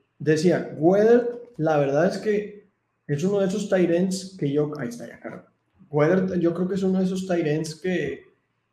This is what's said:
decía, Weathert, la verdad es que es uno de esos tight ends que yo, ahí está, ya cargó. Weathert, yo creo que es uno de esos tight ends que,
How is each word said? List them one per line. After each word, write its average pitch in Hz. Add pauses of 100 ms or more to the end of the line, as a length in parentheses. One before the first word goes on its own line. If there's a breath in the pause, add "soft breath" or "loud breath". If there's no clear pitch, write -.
(200)
decía, 151
Weathert, 214 (280)
la 156
verdad 143
es -
que - (400)
es 147
uno 202
de 196
esos 202
tight 180
ends 185
que 143
yo, 147
ahí 120
está, 117
ya -
cargó. - (420)
Weathert, 185
yo 170
creo 180
que 196
es 190
uno 190
de 185
esos 185
tight 170
ends 156
que, 160 (480)